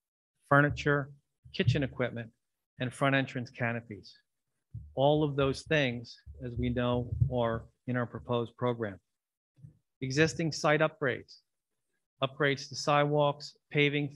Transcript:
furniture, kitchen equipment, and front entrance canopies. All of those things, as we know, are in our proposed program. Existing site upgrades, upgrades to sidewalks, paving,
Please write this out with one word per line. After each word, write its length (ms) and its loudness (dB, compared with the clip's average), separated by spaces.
furniture, 600 4
kitchen 300 2
equipment, 480 -4
and 140 -6
front 220 2
entrance 340 -4
canopies. 640 -8
All 300 4
of 120 -2
those 280 0
things, 520 -2
as 140 -8
we 100 0
know, 400 0
are 300 -2
in 100 -2
our 80 0
proposed 500 -6
program. 440 -4
Existing 500 0
site 300 2
upgrades, 580 -4
upgrades 460 -2
to 60 -14
sidewalks, 840 0
paving, 440 0